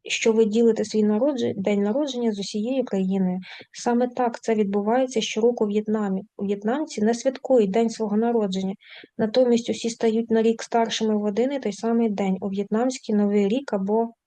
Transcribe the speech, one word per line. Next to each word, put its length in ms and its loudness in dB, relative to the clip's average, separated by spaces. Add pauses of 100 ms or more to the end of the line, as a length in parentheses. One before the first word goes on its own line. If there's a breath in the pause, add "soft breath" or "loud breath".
що 280 0
ви 120 4
ділите 400 2
свій 180 0
народжи-, 540 0
день 260 0
народження 500 -2
з 60 -8
усією 460 -4
країною. 560 -2 (320 loud breath)
Саме 360 0
так 320 -2
це 140 -2
відбувається 680 0
щороку 440 0
у 40 2
В'єтнамі. 540 -2 (140)
У 80 -6
В'єтнамці 580 -2
не 120 2
святкують 560 2
день 200 2
свого 260 -2
народження. 580 0 (440 loud breath)
Натомість 520 2
усі 200 -4
стають 400 0
на 120 4
рік 200 0
старшими 560 0
в 40 -2
один 300 0
і 80 -2
той 120 -4
самий 380 0
день. 300 0
У 80 -4
в'єтнамський 680 -2
Новий 340 4
рік 240 -2
або 400 0 (140)